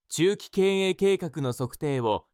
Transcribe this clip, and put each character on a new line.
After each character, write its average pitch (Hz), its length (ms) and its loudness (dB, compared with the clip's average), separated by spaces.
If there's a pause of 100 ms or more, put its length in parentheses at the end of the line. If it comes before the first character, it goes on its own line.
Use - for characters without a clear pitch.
中 185 280 2
期 - 140 -20
経 190 380 2
営 185 40 0
計 196 240 2
画 160 240 -8
の 127 120 -2
策 - 240 -6
定 139 220 -2
を 107 340 0